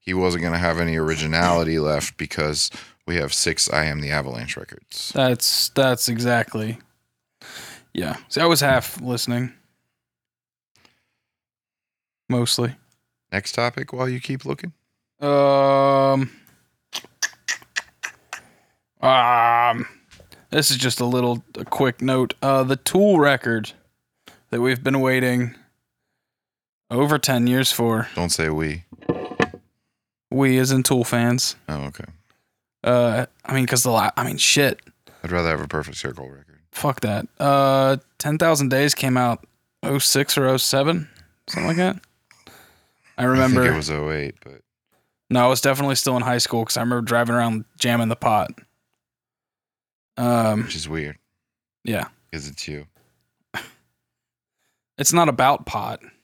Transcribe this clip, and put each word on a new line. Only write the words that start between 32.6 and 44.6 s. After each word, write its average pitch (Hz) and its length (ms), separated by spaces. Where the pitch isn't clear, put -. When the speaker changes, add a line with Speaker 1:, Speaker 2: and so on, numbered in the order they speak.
Speaker 2:
Uh, 120 420
I 139 100
mean, 127 120
'cause 123 160
the 131 80
la-, 107 260
I 123 80
mean, 120 140
shit. - 420
Speaker 1:
I'd 82 80
rather 85 180
have 76 100
a 73 80
Perfect 71 280
Circle 65 320
record. 69 320
Speaker 2:
Fuck - 280
that. 107 260
Uh, 135 560
Ten 151 200
thousand 156 320
Days 135 240
came 127 220
out 123 280
oh 139 160
six - 400
or 135 80
oh 131 100
seven, 151 520
something 170 180
like 165 100
that. 185 240
I 127 80
remember 131 360
Speaker 1:
I 127 40
think 127 100
it - 20
was 76 140
oh 76 220
eight, 73 320
but 67 160